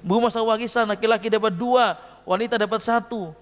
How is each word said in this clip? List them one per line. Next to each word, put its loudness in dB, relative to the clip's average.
Belum 2
masalah 0
warisan, -2
laki-laki 0
dapat 2
dua, 2
wanita -2
dapat 0
satu. -4